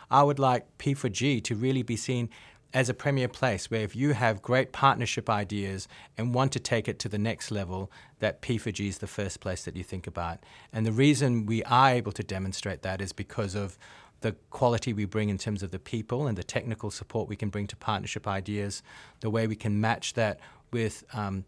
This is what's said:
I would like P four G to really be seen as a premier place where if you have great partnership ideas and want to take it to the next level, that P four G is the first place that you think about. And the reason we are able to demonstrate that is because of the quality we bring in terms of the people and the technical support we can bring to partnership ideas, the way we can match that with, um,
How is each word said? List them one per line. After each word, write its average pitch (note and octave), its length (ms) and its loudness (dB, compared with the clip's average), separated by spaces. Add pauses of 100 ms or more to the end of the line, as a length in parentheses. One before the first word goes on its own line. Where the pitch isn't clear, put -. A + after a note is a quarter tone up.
(100)
I C#3 140 8
would C#3+ 160 2
like - 380 2
P C#3+ 160 0
four C3+ 140 -2
G A#2+ 340 2
to A#2 120 -4
really B2+ 300 0
be A#2+ 120 -2
seen A#2+ 340 -2 (420)
as B2 160 4
a B2+ 60 0
premier C#3 320 2
place B2 420 -2
where A2+ 120 -2
if G#2 160 -4
you C#3 160 2
have A2 280 2
great B2+ 300 2
partnership - 580 2
ideas G2 600 -2 (280)
and A#2+ 160 -2
want C3 200 4
to - 80 -2
take A2+ 260 0
it - 140 -4
to - 80 -6
the G#2 100 -4
next G#2+ 320 -2
level, F#2+ 400 -4 (300)
that G#2+ 220 0
P A#2+ 160 0
four G#2+ 140 -4
G G2+ 140 -2
is F#2+ 120 -4
the G2+ 100 -8
first G2 320 -6
place F#2 240 -6
that E2+ 100 -8
you F#2 80 -6
think F#2 240 -8
about. E2+ 320 -6 (340)
And A2 140 0
the A2 60 2
reason B2 540 4
we A2 180 0
are C3 260 8
able A#2 220 0
to A2 100 -6
demonstrate F#2+ 600 -4
that F#2 180 -4
is G2 120 -4
because G2+ 440 -6
of G2 200 -4 (440)
the A2 160 -2 (140)
quality A#2+ 420 2
we G#2 140 -2
bring G#2+ 240 0
in G2 80 0
terms G2+ 260 -4
of F2 80 -8
the F#2+ 80 -8
people B2 480 -4
and G#2 100 -2
the F2 60 -8
technical A2 480 -4
support - 360 -6
we G#2 60 -6
can G#2 140 -4
bring G2+ 180 -2
to - 80 -14
partnership - 540 -4
ideas, G2+ 560 -4 (340)
the A2+ 120 -4
way A2+ 180 2
we A2 80 -2
can G#2 240 0
match A2+ 320 0
that A2 260 0 (340)
with, A2+ 300 -2 (120)
um, G2 340 -4